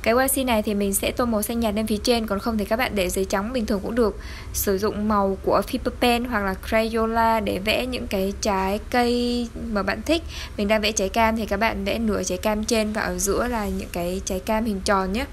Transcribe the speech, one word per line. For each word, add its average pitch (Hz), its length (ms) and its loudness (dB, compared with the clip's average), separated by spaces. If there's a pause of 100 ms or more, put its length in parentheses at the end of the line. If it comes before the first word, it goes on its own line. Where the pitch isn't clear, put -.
Cái 220 100 4
hoa 262 140 4
si 269 160 0
này 233 180 2
thì 214 120 0
mình 202 200 0
sẽ - 180 0
tô 254 140 0
màu 226 160 0
xanh 233 180 -4
nhạt 214 160 0
lên 220 120 0
phía 214 100 0
trên, 233 300 2
còn 202 120 -2
không 226 180 -2
thì 202 80 0
các 220 100 0
bạn 247 200 0
để 185 140 2
giấy 190 160 0
trắng 202 280 -2
bình 240 120 0
thường 214 180 0
cũng 208 120 -4
được. 226 240 2 (340)
Sử 196 240 0
dụng 208 300 0
màu 196 360 2
của 185 180 4
Paper 240 400 -2
Pen 240 240 4
hoặc 233 180 0
là 190 100 0 (140)
Crayola 226 720 2
để 202 260 -2
vẽ 220 200 2
những 247 220 -6
cái 196 340 -2
trái 196 380 0 (120)
cây 240 560 2 (240)
mà 196 120 0
bạn 202 180 -2
thích. 330 220 2 (340)
Mình 208 100 0
đang 214 140 4
vẽ 208 100 0
trái 196 180 0
cam 226 280 2
thì 220 80 -4
các 196 120 -2
bạn 202 280 0
vẽ 202 140 -2
nửa 202 240 0
trái 185 140 -2
cam 214 260 0
trên 214 300 2
và 214 80 -2
ở 180 160 -2
giữa 185 300 0
là 226 200 -2
những 190 240 -4
cái 180 340 -4
trái 190 140 -2
cam 220 260 0
hình 202 200 -2
tròn 190 280 2
nhé. 254 200 -2